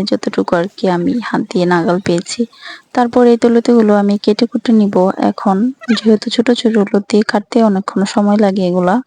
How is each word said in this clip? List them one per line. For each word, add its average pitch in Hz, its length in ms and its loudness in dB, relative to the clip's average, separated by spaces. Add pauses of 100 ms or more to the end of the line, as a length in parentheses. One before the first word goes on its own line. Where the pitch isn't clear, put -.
যতটুকু - 520 -4
আর 170 180 0
কি - 140 -8
আমি 175 320 0
হাত - 280 -4
দিয়ে 180 180 -2
নাগাল 175 340 0
পেয়েছি। - 400 -4 (520)
তারপর 247 340 0
এই 240 120 4
তো 247 100 2
লতিগুলো 233 460 2
আমি 202 240 2
কেটে 208 280 0
কুটে - 260 -4
নিব 202 240 2 (260)
এখন, 202 340 0 (380)
যেহেতু 214 360 2
ছোট - 220 0
ছোট 233 220 0 (140)
লতি 202 360 0
কাটতে - 380 -4
অনেকক্ষণ 202 420 0
সময় 208 340 0
লাগে 196 280 0
এগুলা। 180 280 0 (120)